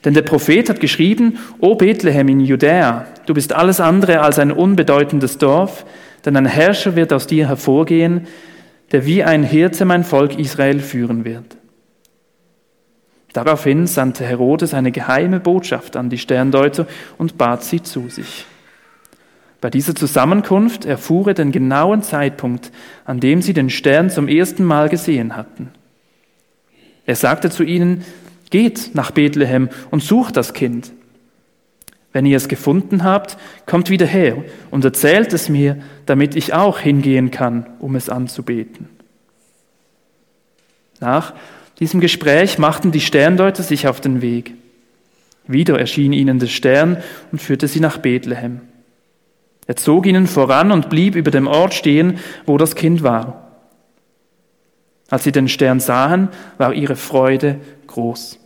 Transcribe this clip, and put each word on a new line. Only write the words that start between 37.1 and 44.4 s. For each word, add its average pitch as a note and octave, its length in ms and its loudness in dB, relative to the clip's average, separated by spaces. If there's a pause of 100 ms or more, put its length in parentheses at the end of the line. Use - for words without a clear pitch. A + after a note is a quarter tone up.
kann, A#2+ 340 -4 (140)
um C3+ 160 -6
es B2 120 -6
anzubeten.“ B2 800 -8 (2000)
Nach C3+ 320 -4 (480)
diesem E3 180 -2
Gespräch E3+ 600 2
machten - 340 2
die D3+ 80 0
Sterndeuter F#3 640 2
sich D3 240 -2
auf B2 120 -4
den C3 220 -2
Weg. A#2+ 320 -6 (920)